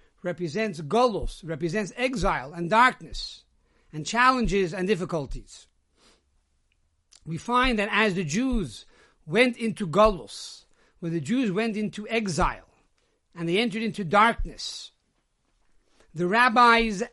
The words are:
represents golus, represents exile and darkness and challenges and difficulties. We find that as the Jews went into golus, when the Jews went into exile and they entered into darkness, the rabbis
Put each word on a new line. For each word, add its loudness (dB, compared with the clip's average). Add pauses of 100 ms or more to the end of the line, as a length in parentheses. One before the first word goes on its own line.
(240)
represents -4
golus, 0
represents -4
exile -2
and -6
darkness 2 (480)
and -10
challenges 2
and -2
difficulties. -4 (1600)
We -8
find 0
that -2
as 2
the -2
Jews -2 (400)
went 2
into -4
golus, 0 (400)
when -4
the -2
Jews 0
went -2
into -6
exile -2 (680)
and -6
they 2
entered -2
into -4
darkness, 0 (1200)
the -2
rabbis 4